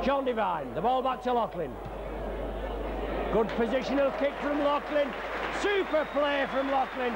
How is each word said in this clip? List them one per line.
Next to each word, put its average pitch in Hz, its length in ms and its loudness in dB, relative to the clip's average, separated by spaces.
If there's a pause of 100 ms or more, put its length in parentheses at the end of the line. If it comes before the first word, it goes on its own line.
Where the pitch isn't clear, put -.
Sean 269 220 2
Devine. 180 480 0
The 127 80 -2
ball 247 220 2
back 254 200 0
to 247 100 0
Lachlan. 175 380 0 (1600)
Good 208 160 4
positional 262 680 0
kick 285 240 0
from 294 220 0
Lachlan. 285 500 2 (480)
Super 370 500 2
play 285 400 2
from 269 200 0
Lachlan. 254 440 0